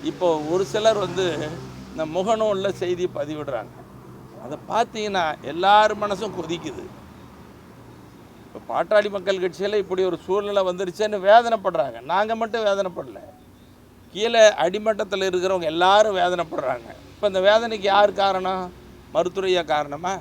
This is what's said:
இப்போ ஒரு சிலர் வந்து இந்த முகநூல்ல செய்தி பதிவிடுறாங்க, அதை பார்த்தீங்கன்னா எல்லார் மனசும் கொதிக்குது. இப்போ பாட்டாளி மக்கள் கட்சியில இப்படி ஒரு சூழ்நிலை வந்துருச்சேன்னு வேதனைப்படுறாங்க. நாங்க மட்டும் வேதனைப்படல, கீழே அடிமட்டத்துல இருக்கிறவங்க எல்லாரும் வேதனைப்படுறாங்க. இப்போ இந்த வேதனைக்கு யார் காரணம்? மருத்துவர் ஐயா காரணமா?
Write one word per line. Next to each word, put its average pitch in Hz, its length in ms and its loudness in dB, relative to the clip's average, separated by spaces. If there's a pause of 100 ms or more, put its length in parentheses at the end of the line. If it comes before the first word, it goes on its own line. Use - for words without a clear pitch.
(100)
இப்போ 165 180 -2 (240)
ஒரு 190 200 0
சிலர் 214 320 2
வந்து 180 220 -2 (680)
இந்த 156 120 -6 (100)
முகநூல்ல 202 540 0 (140)
செய்தி 180 240 -2 (100)
பதிவிடுறாங்க, 147 580 -6 (720)
அதை 139 120 -10 (140)
பார்த்தீங்கன்னா 208 540 -2 (280)
எல்லார் 208 500 6
மனசும் 202 360 -4
கொதிக்குது. 170 460 -8 (1600)
இப்போ - 160 -18 (100)
பாட்டாளி 196 460 2
மக்கள் 190 280 -2
கட்சியில 202 400 -2
இப்படி 185 260 -2
ஒரு 170 160 -6
சூழ்நிலை 202 440 0
வந்துருச்சேன்னு 196 580 -4
வேதனைப்படுறாங்க. 190 680 4 (140)
நாங்க 214 200 0 (100)
மட்டும் 220 280 -4
வேதனைப்படல, 185 500 -4 (920)
கீழே 220 320 6 (180)
அடிமட்டத்துல 202 680 -2
இருக்கிறவங்க 180 440 -2
எல்லாரும் 196 480 6
வேதனைப்படுறாங்க. 147 680 -2 (240)
இப்போ - 180 -4
இந்த 190 100 0 (100)
வேதனைக்கு 220 440 0
யார் 202 300 6
காரணம்? 190 400 -2 (500)
மருத்துவர் 180 380 0
ஐயா 175 100 2 (120)
காரணமா? 151 460 -4